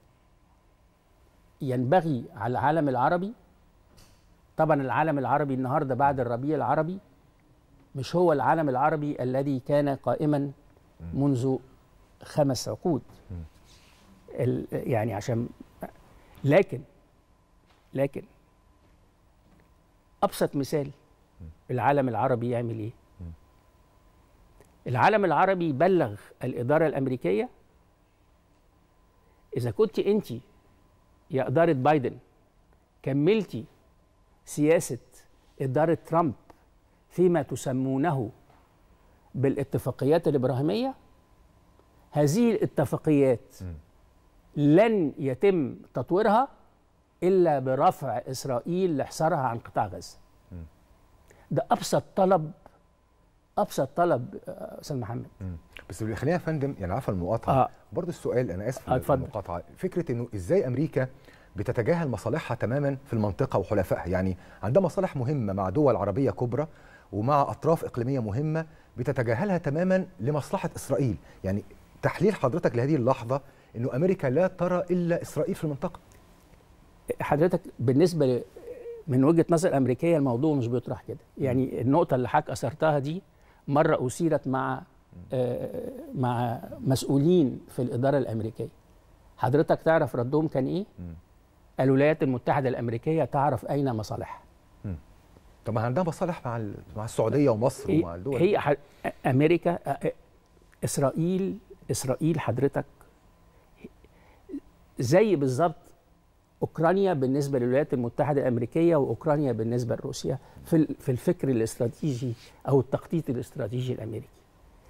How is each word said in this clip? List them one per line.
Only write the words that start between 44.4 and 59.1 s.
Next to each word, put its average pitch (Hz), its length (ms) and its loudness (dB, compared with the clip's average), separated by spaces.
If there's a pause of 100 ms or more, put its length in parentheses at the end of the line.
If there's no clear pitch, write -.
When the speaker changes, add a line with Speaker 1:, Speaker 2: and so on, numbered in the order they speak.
Speaker 1:
لن 165 640 6
يتم 135 580 0 (180)
تطويرها 208 540 2 (760)
إلا 175 360 4
برفع 131 600 0
إسرائيل 147 760 -2
لحصارها 160 420 0
عن 120 200 -2
قطاع - 280 -4
غزة. - 320 -12 (1300)
ده - 200 0
أبسط - 320 0 (140)
طلب، 185 340 4 (1080)
أبسط 165 380 -2
طلب، 156 380 0 (140)
آه، - 320 -14
أستاذ 147 160 -8
محمد. 117 300 -6 (140)
Speaker 2:
مم. 92 160 -8 (340)
بس - 120 -10
اللي 110 140 -4
خلينا 139 200 0
يا 165 60 -4
فندم، 139 380 -4
يعني 90 120 -4
عفوا 123 220 -4
المقاطعة، 92 400 0
Speaker 1:
آه. 131 140 4 (240)
Speaker 2:
برضه 170 160 -6
السؤال، 127 420 -2
أنا 98 180 -6
آسف - 220 -6
Speaker 1:
آه، 127 60 2
اتفضل. 131 260 0